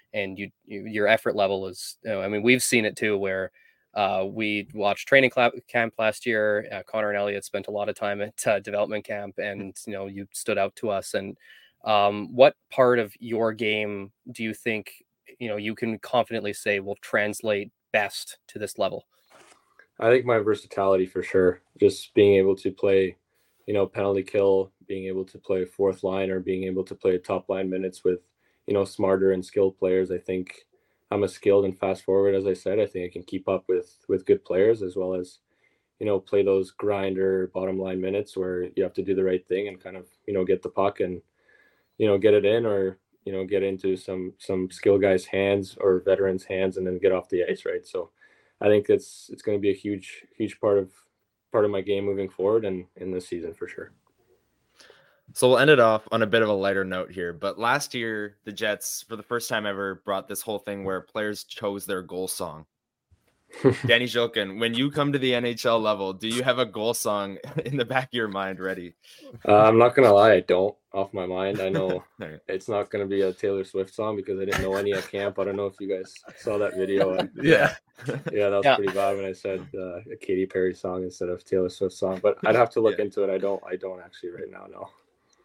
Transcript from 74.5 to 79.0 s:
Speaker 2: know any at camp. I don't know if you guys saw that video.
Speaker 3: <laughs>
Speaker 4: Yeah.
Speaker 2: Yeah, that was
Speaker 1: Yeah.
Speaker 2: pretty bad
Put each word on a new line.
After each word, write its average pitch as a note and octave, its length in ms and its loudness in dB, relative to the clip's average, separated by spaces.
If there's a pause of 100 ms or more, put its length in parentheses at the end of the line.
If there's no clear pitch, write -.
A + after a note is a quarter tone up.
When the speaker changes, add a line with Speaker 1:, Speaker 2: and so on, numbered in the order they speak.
Speaker 2:
know F#2+ 120 -2
any G2+ 200 0
at F#2+ 160 -6
camp. G2+ 300 -6
I F#2+ 60 0
don't G2 100 -4
know G2+ 120 -4
if F#2+ 120 -8
you G2 80 -10
guys F#2 260 -6 (240)
saw G#2+ 200 -4
that G#2 180 -2
video. F#2+ 420 0 (160)
Speaker 3:
<laughs> - 80 -12
Speaker 4:
Yeah. C#3+ 320 4 (580)
Speaker 2:
Yeah, G2+ 180 2
that G2+ 80 0
was G2+ 80 0
Speaker 1:
Yeah. C3 120 8
Speaker 2:
pretty G2 160 -2
bad G2 220 0